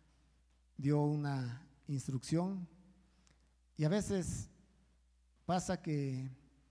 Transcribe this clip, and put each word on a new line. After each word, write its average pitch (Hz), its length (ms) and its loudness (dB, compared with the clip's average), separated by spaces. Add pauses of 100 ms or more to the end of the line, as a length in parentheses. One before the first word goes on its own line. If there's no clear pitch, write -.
(760)
dio 147 240 4
una 143 680 0 (220)
instrucción. 165 800 -2 (1120)
Y 151 60 2
a 156 40 6
veces 190 600 0 (960)
pasa 180 340 0
que, 135 500 -2 (400)